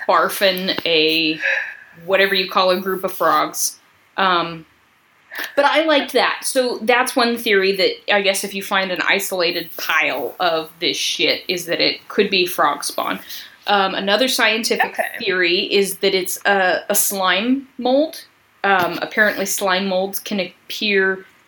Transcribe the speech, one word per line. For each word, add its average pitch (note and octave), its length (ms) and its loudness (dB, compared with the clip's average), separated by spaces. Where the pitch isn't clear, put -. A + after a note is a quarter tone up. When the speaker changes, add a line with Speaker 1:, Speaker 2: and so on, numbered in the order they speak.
Speaker 1:
barfing F#3 800 2
a, D#3+ 520 2
whatever G3 300 4
you F#3 140 -2
call F#3 200 2
a F#3 100 2
group F#3 240 -4
of F3+ 80 -4
frogs. D#3 680 0
Um, E3+ 500 0
but C#4+ 100 4
I C#4+ 180 4
liked C#4+ 300 2
that. F#3+ 300 2
So B3 380 0
that's A#3+ 340 2
one A#3 220 2
theory G3 380 2
that, - 380 0
I G3+ 80 2
guess, G3 220 0
if F#3+ 100 -8
you G3 100 -8
find F#3+ 280 -2
an F3 160 -4
isolated F3 680 -2
pile C#3+ 640 -2
of E3 400 -2
this D#3 180 -2
shit, - 500 -2
is F3 180 -4
that E3+ 160 -4
it - 260 -2
could G3 220 0
be F#3 160 2
frog D3+ 380 0
spawn. - 360 -4
Um, G3 280 0
another G#3+ 320 2
scientific A3 640 0
Speaker 2:
Okay. - 180 -4
Speaker 1:
theory F#3 520 0
is F#3+ 260 2
that F#3+ 180 2
it's F#3 300 -2
a, F#3+ 340 4
a G#3 60 0
slime G3+ 720 0
mold. C4+ 480 0
Um, F3+ 380 2
apparently G3+ 440 0
slime G3 420 0
molds F#3+ 320 -2
can G#3 200 -4
appear F#3+ 840 -2